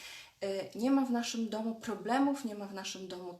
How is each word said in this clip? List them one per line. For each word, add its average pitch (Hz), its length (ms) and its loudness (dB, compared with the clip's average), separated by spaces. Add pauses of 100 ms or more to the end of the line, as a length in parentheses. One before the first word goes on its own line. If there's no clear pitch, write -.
(440)
y, 196 320 -2
nie 240 160 4
ma 269 140 8
w 240 60 2
naszym 233 380 0
domu 220 260 -2
problemów, 240 720 2
nie 208 100 -4
ma 202 100 -6
w 196 80 -10
naszym 190 340 -8
domu 180 320 -10